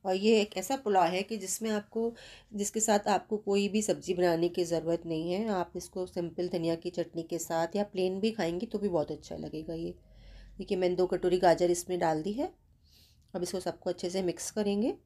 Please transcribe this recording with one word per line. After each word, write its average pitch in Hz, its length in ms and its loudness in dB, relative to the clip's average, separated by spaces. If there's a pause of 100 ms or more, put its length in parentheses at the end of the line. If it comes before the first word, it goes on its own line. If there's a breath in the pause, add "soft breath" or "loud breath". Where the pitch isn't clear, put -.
और 190 100 2
ये 214 260 6
एक 208 160 -4
ऐसा 190 180 -2
पुलाव 196 300 4
है 185 180 0
कि 220 140 -6
जिसमें 190 320 -4
आपको, 226 440 -2 (400 loud breath)
जिसके 202 260 -4
साथ 208 300 2
आपको 208 280 0
कोई 202 320 2
भी 208 120 2
सब्ज़ी 180 320 -2
बनाने 175 360 4
की 175 140 0
ज़रूरत 170 420 0
नहीं 165 260 -2
है। 208 180 -2
आप 180 260 -2
इसको 185 300 -6
सिंपल 175 440 -4
धनिया 165 260 0
की 170 140 -8
चटनी 165 340 -4
के 165 160 -6
साथ 170 360 -2
या 202 100 2
प्लेन 190 340 -2
भी 220 120 2
खाएंगी 180 340 -2
तो 214 140 -6
भी 202 100 -2
बहुत 156 220 0
अच्छा 156 240 -10
लगेगा 156 380 -8
ये। 170 220 -8 (600 soft breath)
देखिए, 196 200 -2
मैंने 180 180 2
दो 180 120 4
कटोरी 180 320 2
गाजर 175 320 6
इसमें 180 280 -2
डाल 160 220 2
दी 202 120 -4
है। 302 180 -4 (840 soft breath)
अब 180 100 -4
इसको 185 160 -4
सबको 180 300 -6
अच्छे 175 200 -4
से 190 140 -2
मिक्स 165 280 -2
करेंगे। 214 440 0 (100)